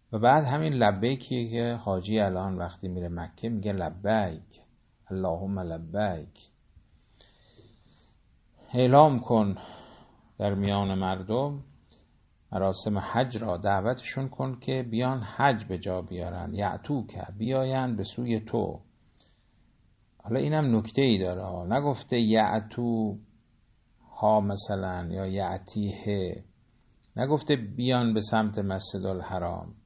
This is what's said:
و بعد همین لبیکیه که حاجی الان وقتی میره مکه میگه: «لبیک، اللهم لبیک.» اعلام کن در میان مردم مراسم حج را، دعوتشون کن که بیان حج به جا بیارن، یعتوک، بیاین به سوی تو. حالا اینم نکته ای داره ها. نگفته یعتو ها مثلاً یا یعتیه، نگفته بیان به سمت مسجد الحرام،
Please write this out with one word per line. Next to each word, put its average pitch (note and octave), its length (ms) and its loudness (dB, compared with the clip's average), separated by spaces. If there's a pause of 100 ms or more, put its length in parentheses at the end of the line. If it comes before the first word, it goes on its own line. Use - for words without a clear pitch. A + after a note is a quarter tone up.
(120)
و A2+ 60 -2
بعد C3 260 6
همین D3+ 280 0
لبیکیه A#2 760 2
که A#2 240 0
حاجی G#2 440 -2
الان F#2+ 380 0
وقتی F2 320 -8
میره F2+ 200 -6
مکه E2+ 400 -8
میگه: G#2 240 -2
«لبیک، F#2 880 -2 (460)
اللهم F#2+ 520 -2
لبیک.» E2 880 -6 (2250)
اعلام C3 460 8
کن G#2+ 340 2 (840)
در G2+ 160 0
میان G2 440 0
مردم A2 680 -2 (880)
مراسم F#2+ 460 0
حج B2 400 0
را، G#2 180 -2
دعوتشون G#2 720 -2
کن C3 320 -6
که C3 300 -2
بیان B2+ 320 0
حج A2 420 2
به F2+ 140 -4
جا F#2 240 -4
بیارن، F2 520 -8
یعتوک، G2+ 640 -4 (200)
بیاین C3 580 0
به G2 80 -2
سوی A#2 360 -2
تو. G2+ 400 -2 (1400)
حالا A#2 220 -2
اینم C#3+ 360 2
نکته G#2+ 260 2
ای A#2 160 6
داره F#2 240 -2
ها. F2+ 240 -6
نگفته C3 540 0
یعتو A2 1000 2 (920)
ها G#2+ 300 4
مثلاً F#2+ 680 -4
یا F#2+ 160 -4
یعتیه، G2 1160 -4 (720)
نگفته C#3 400 2
بیان A#2+ 580 0
به A2 60 0
سمت G#2+ 380 0
مسجد F#2+ 480 -4
الحرام، F2 680 -4 (120)